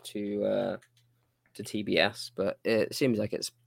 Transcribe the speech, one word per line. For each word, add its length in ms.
to, 400
uh, 320
to 80
T 200
B 140
S, 380
but 280
it 320
seems 220
like 160
it's 180